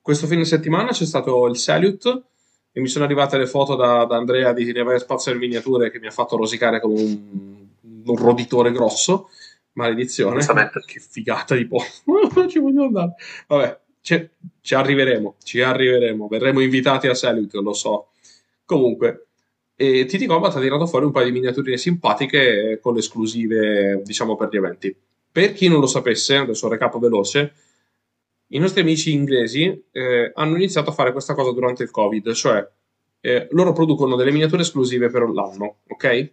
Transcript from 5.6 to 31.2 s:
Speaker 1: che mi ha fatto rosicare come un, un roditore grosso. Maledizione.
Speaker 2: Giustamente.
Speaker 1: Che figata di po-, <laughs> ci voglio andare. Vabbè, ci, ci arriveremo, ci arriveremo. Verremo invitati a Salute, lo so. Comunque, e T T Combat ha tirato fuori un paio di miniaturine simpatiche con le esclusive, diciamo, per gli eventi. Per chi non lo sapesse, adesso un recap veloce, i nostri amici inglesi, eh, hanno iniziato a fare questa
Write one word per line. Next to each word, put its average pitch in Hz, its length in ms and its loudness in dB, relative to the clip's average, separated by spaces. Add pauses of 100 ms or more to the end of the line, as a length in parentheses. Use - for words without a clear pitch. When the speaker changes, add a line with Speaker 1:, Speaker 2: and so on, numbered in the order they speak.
Speaker 1:
che 123 80 -14
mi 113 80 -14
ha 107 40 -10
fatto 117 280 -4
rosicare 113 420 -2
come 107 220 0
un, 101 640 -8 (400)
un 120 100 0
roditore 120 560 2
grosso. 123 560 0 (480)
Maledizione. 117 600 -2
Speaker 2:
Giustamente. 139 500 0
Speaker 1:
Che - 140 -16
figata 117 560 -6
di 120 100 0
po-, 120 160 -2
<laughs> 359 680 0
ci 320 120 0
voglio 277 240 2
andare. 180 300 -2 (340)
Vabbè, 139 320 0 (220)
ci, 165 260 0 (320)
ci - 160 -2
arriveremo, 131 680 2
ci 120 200 -2
arriveremo. 123 680 2
Verremo 131 320 0
invitati 131 480 2
a 123 60 2
Salute, 113 440 -2
lo 101 140 -4
so. 104 380 -4 (540)
Comunque, 120 680 0 (440)
e 131 300 2
T 131 120 -6
T 262 100 -2
Combat 175 280 2
ha 139 60 -2
tirato 143 260 0
fuori 151 200 0
un 143 40 0
paio 131 140 2
di 123 80 0
miniaturine 127 440 -2
simpatiche 120 1040 0
con 123 120 -2
le 117 80 0
esclusive, 107 1040 0
diciamo, 107 320 -4
per 107 120 -4
gli 104 100 -4
eventi. 95 380 -4 (360)
Per 202 220 2
chi 190 120 2
non 165 140 6
lo 135 80 2
sapesse, 127 480 0
adesso 120 300 -2
un 107 40 0
recap 113 300 -2
veloce, 117 540 0 (960)
i 131 80 -6
nostri 185 240 0
amici 160 280 0
inglesi, 139 800 0
eh, 123 460 -2
hanno 156 180 0
iniziato 175 360 0
a - 20 -8
fare 135 180 0
questa 135 240 -6